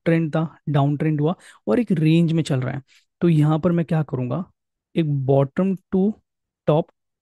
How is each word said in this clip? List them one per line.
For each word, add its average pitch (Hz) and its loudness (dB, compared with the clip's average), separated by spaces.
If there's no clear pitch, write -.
ट्रेंड 165 0
था, 160 -2
डाउन 143 0
ट्रेंड 156 -2
हुआ 156 -2
और 226 0
एक 220 0
रेंज 160 2
में 165 0
चल 139 -2
रहा 131 -6
है। 135 -10
तो 175 2
यहाँ 156 2
पर 175 0
मैं 170 0
क्या 156 -2
करूँगा, 135 -6
एक 170 0
bottom 139 0
to 190 0
top 160 0